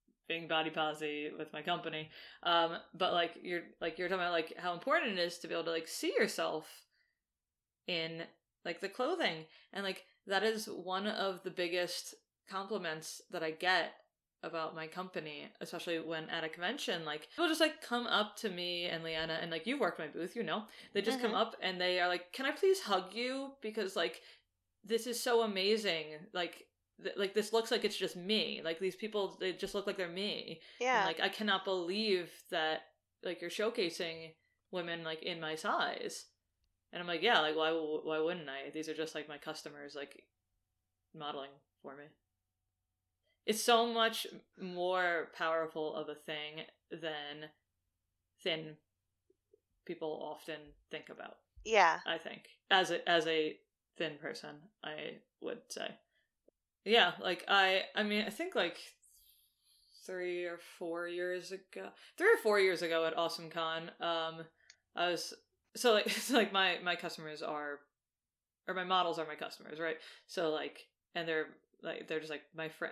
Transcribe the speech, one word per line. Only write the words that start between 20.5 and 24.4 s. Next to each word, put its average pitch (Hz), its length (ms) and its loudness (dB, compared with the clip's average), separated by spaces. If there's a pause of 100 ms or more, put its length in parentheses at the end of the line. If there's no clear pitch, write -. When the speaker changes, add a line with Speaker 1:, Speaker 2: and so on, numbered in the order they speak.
Speaker 1:
they 202 100 0
just 247 180 0
come 233 100 2
Speaker 2:
Mm-hmm. 196 100 2
Speaker 1:
up - 220 0
and 185 180 -2
they 180 200 4
are 180 80 4
like, 180 240 -2
"Can 262 140 -4
I 294 60 0
please 381 280 4
hug 190 340 2
you? 262 380 -2 (100)
Because, 214 340 -4
like, 180 240 0 (640)